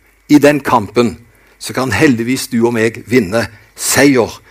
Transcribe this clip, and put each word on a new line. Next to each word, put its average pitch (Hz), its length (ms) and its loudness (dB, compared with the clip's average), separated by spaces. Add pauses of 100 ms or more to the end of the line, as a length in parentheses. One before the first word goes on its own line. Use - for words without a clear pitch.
(300)
i 147 80 6
den 143 240 4
kampen 113 540 -2 (420)
så - 160 -14
kan 127 220 -4
heldigvis 131 560 0
du 117 160 -2
og 120 80 -2
meg 113 240 -2 (100)
vinne 110 380 0 (260)
seier. 127 560 2 (220)